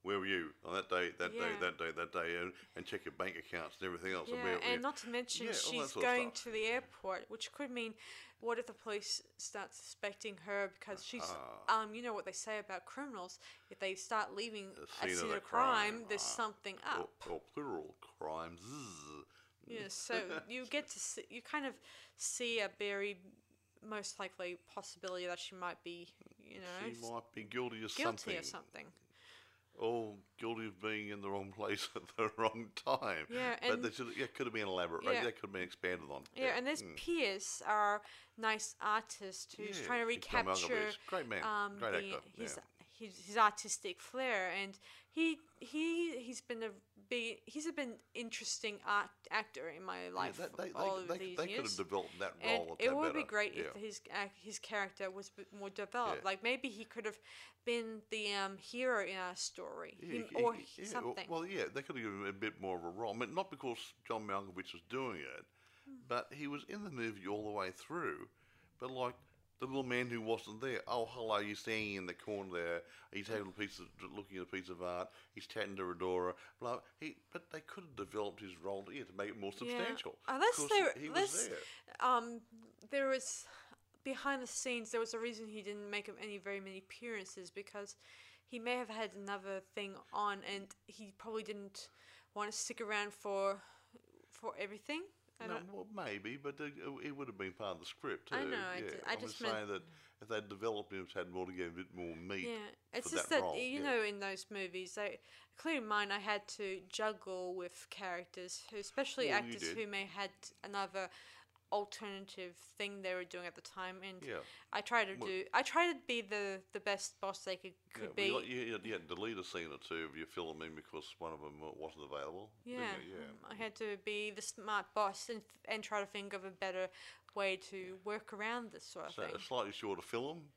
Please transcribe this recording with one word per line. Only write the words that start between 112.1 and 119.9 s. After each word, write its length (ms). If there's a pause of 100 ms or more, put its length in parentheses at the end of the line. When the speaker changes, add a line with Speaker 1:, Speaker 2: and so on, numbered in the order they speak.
Speaker 2:
thing 240
they 120
were 100
doing 220
at 80
the 60
time, 360 (100)
and 200
Speaker 1:
Yeah. 120 (340)
Speaker 2:
I 80
try 240
to 100
Speaker 1:
Well 140
Speaker 2:
do, 160 (100)
I 80
try 300
to 140
be 140
the, 400 (120)
the 80
best 400
boss 240
they 120
could, 180 (200)
could 220
Speaker 1:
Yeah, 160
well, 100
Speaker 2:
be. 60
Speaker 1:
you, 120
you, 220
you 100
had 160
to 60
delete 240
a 60
scene 260
or 80
two 260